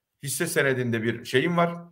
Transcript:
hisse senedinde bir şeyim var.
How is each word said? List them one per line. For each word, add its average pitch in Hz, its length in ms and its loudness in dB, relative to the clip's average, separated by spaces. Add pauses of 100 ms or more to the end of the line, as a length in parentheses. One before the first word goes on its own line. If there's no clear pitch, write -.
(240)
hisse 143 240 -2
senedinde 127 560 0
bir 117 220 -2
şeyim 165 320 2
var. 170 180 2 (160)